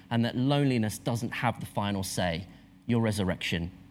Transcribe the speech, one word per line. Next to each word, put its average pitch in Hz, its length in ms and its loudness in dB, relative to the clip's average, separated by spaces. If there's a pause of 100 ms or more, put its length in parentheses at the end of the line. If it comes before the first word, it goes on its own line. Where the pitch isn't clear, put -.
and 117 140 2
that 120 140 -2
loneliness 131 640 2
doesn't 117 340 -2
have - 260 0
the - 60 -8
final 101 380 -2
say. 90 420 -2 (400)
Your 117 160 2
resurrection 92 720 0 (200)